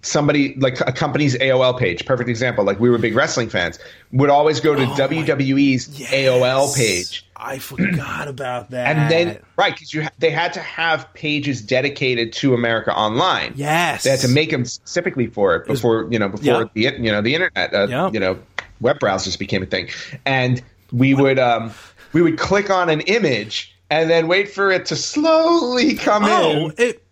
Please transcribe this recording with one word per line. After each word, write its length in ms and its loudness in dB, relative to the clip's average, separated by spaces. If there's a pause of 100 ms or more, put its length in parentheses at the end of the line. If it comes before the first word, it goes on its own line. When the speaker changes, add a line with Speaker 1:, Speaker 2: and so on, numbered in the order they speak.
Speaker 1:
somebody, 520 0
like, 260 0
a 120 -2
company's 480 0
A 100 2
O 120 4
L 100 4
page, 320 -2
perfect 240 -2
example. 340 0
Like, 160 0
we 100 6
were 80 4
big 180 0
wrestling 340 0
fans, 300 -4 (340)
would 160 4
always 320 4
go 140 2
to 80 2
Speaker 2:
Oh, 20 2
my 120 -4
Speaker 1:
W 280 2
W 320 2
E's 320 2 (100)
Speaker 2:
Yes. 140 -6
Speaker 1:
A 160 4
O 140 4
L 300 2
page. 520 -2 (100)
Speaker 2:
I 240 -10
forgot 680 -4
about 440 -8
that. 240 -2
Speaker 1:
And 160 2
then, 260 0 (200)
right, 200 0
'cause 160 -18
you 100 -4
ha-, 60 -6 (100)
they 120 2
had 220 -2
to 80 -10
have 520 -4
pages 480 -4
dedicated 720 -2
to 200 0
America 420 0
Online. 600 0
Speaker 2:
Yes. 480 -2
Speaker 1:
They 80 2
had 100 2
to 80 0
make 240 2
'em 120 -2
specifically 640 -4
for 280 2
it 80 -4
Speaker 2:
It 60 -16
was 100 -2
Speaker 1:
before, 300 0
you 100 0
know, 100 0
before 440 0
Speaker 2:
Yep. 240 -2
Speaker 1:
the, 60 -6
you 80 0
know, 100 0
the 140 0
internet, 380 -2
uh, 160 2
Speaker 2:
Yep. 240 -2
Speaker 1:
you 60 -2
know, 180 -2 (440)
web 180 0
browsers 380 -2
became 260 -4
a 40 -6
thing. 220 -6 (360)
And 360 0 (300)
we 220 4
would, 260 4
um, 320 0 (420)
we 80 4
would 160 4
click 320 -2
on 200 2
an 120 0
image 720 -2 (140)
and 200 2
then 180 4
wait 260 2
for 180 2
it 160 0
to 80 -4
slowly 1000 2
come 280 0
Speaker 2:
Oh, 460 2
Speaker 1:
in 80 -12
Speaker 2:
it 340 -2